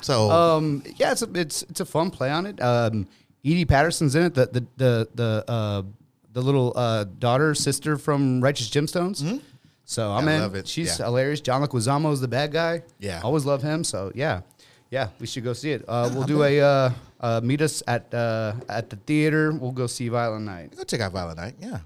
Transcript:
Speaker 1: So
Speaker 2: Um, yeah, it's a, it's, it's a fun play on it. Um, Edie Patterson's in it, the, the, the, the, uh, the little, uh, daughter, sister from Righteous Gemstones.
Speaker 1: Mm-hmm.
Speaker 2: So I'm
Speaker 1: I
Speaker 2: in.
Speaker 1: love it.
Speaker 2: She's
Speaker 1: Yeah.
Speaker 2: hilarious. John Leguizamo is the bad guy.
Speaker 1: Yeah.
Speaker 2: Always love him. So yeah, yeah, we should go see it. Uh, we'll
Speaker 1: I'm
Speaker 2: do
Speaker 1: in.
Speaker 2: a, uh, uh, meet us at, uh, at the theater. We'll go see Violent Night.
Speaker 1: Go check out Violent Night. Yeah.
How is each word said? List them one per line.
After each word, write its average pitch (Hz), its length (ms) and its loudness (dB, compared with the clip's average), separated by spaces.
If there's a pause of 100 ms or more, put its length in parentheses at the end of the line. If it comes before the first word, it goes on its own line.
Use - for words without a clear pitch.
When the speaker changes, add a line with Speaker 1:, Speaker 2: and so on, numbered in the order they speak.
Speaker 1:
So 110 280 4
Speaker 2:
Um, 156 540 4 (120)
yeah, - 160 2
it's 254 100 -2
a, 220 120 -6
it's, 165 300 -4
it's - 160 -8
a 180 60 -6
fun 165 240 0
play 131 200 -4
on 165 160 -2
it. - 160 -10
Um, 117 460 2 (360)
Edie 170 200 2
Patterson's 143 500 4
in 165 100 4
it, 165 100 0
the, 127 120 4
the, 120 200 -2 (100)
the, 120 400 2
the, 113 340 0
uh, 107 320 -2 (500)
the 123 100 -6
little, 131 340 2
uh, 113 280 2 (140)
daughter, 139 380 2
sister 147 400 -2
from 139 440 2
Righteous 127 300 0
Gemstones. 175 500 -2
Speaker 1:
Mm-hmm. 185 180 -2 (460)
Speaker 2:
So 107 280 -2
I'm 127 160 2
Speaker 1:
I 156 60 4
Speaker 2:
in. 156 80 2
Speaker 1:
love 98 120 -2
it. 95 140 -8
Speaker 2:
She's 170 300 -4
Speaker 1:
Yeah. 107 80 -4
Speaker 2:
hilarious. 131 340 0
John 131 260 0
Leguizamo 139 460 0
is 139 80 -2
the 127 80 -2
bad 143 240 -2
guy. 165 300 -2 (180)
Speaker 1:
Yeah. 90 240 -6
Speaker 2:
Always 143 200 0
love 139 160 0
him. 151 220 -2
So 95 320 -4
yeah, 117 280 -2 (480)
yeah, 127 180 -2 (100)
we 120 80 -10
should 120 160 -8
go 120 120 -2
see 147 180 -4
it. 117 160 -6
Uh, 120 240 0
we'll 131 100 -2
Speaker 1:
I'm 131 60 -2
Speaker 2:
do 147 160 2
Speaker 1:
in. 139 80 4
Speaker 2:
a, 143 80 4
uh, 135 300 6 (280)
uh, 117 240 0
meet 139 200 0
us 151 260 0
at, 120 260 -2
uh, 110 380 -2 (160)
at 110 220 -6
the 113 60 -12
theater. 151 560 2
We'll 131 200 -4
go 127 160 -2
see 120 200 -6
Violent 113 360 -2
Night. 90 320 -12
Speaker 1:
Go 370 80 -10
check 139 160 -4
out 98 100 -2
Violent 85 280 -6
Night. 98 220 -10
Yeah. 214 100 -12 (160)